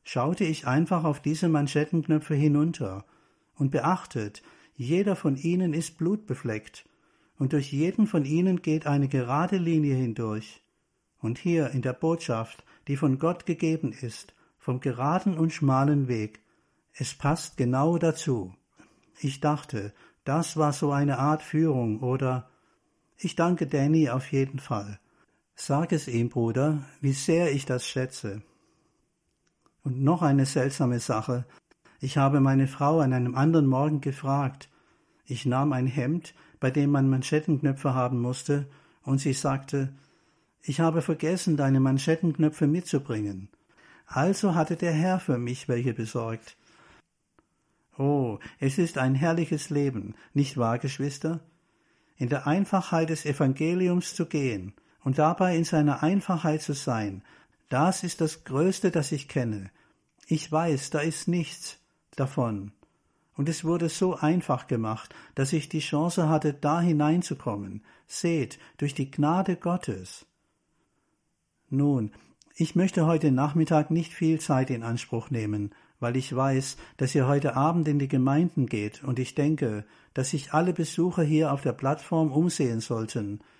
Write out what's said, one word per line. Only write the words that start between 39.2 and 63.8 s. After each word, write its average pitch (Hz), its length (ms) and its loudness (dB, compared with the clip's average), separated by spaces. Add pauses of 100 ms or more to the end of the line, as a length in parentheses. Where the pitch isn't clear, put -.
sagte, 135 600 -2 (680)
„Ich 151 180 -4
habe 165 220 2
vergessen, 165 540 0
deine 135 240 4
Manschettenknöpfe 151 840 2
mitzubringen.“ 113 840 -2 (580)
Also 180 500 0
hatte 165 200 0
der 175 160 -2
Herr 180 280 2
für 127 180 0
mich 123 300 -6
welche 120 260 0
besorgt. 113 640 -6 (1400)
Oh, 135 420 0 (220)
es 135 180 0
ist 165 180 0
ein 131 200 2
herrliches 165 540 0
Leben, 131 440 -2 (180)
nicht 139 240 0
wahr, 120 220 2
Geschwister? 143 600 -4 (760)
In 127 120 -2
der 139 180 -2
Einfachheit 170 640 2
des 156 160 -4
Evangeliums 165 880 0
zu 170 120 -2
gehen 110 460 -4 (300)
und 135 160 0
dabei 175 380 4
in 165 80 2
seiner 147 380 2
Einfachheit 165 600 0
zu 143 120 -4
sein, 104 480 -4 (460)
das 160 360 0
ist - 160 -4
das 156 240 -2
Größte, 175 480 0
das 147 180 0
ich 143 180 -4
kenne. 107 420 -4 (560)
Ich 160 240 -2
weiß, 156 400 0
da 151 100 -2
ist 156 260 -4
nichts - 520 -4 (360)
davon. 113 580 -4 (640)
Und 143 140 -2
es 160 160 -4
wurde 170 240 0